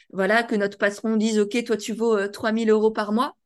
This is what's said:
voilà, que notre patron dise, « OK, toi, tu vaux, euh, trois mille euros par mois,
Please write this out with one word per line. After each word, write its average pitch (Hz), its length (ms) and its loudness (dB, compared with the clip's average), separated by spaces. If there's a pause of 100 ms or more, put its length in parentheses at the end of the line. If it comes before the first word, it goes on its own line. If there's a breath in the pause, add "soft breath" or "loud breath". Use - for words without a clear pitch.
(140)
voilà, 196 300 2
que 233 120 -4
notre 202 220 -2
patron 220 400 -2
dise, « 214 220 2
OK, 208 260 0
toi, 226 100 -2
tu 208 160 -6
vaux, 220 260 0
euh, 202 120 -2
trois 214 240 -4
mille 226 160 0
euros 220 220 4
par 214 200 -4
mois, 254 240 0 (100)